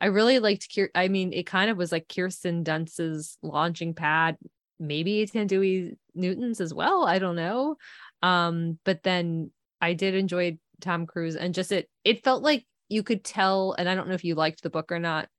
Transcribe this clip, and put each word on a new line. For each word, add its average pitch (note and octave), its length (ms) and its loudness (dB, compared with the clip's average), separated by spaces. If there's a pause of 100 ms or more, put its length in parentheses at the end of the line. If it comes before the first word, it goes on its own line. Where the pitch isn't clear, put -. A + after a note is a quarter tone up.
I F3+ 60 2
really A3 320 6
liked G#3 320 0
Kier-, G3 240 0
I F#3 140 2
mean, F#3+ 240 0
it F3 140 -4
kind G3 240 2
of A3 60 -2
was, F3 140 -2
like, E3 240 -4
Kirsten F3+ 480 -2
Dunst's D#3+ 800 -4
launching D#3+ 520 -2
pad, D#3+ 420 2 (420)
maybe E3+ 480 0
Thandui F#3+ 720 0 (180)
Newton's F#3+ 460 -2
as E3+ 120 -4
well. E4 320 2
I F#3 140 4
don't F3+ 180 -2
know. A#3+ 400 -2 (460)
Um, E3+ 640 2
but F#3 180 0
then E3+ 480 0 (300)
I E3+ 140 2
did F#3+ 200 0
enjoy F3 440 0 (220)
Tom E3+ 260 -4
Cruise, E3 300 -4
and F3 180 -4
just F#3 180 -4
it, F#3+ 160 -2 (160)
it A3+ 180 4
felt C4 220 4
like D4 200 2 (260)
you G#3+ 120 0
could G#3 220 -2
tell, F#3+ 540 2
and F3 100 0
I F#3 60 2
don't F#3 140 -2
know F#3 60 0
if F3+ 100 -4
you E3 100 0
liked D#3 280 0
the E3 60 -4
book D#3+ 240 -4
or E3+ 60 -2
not, E3 280 -2 (120)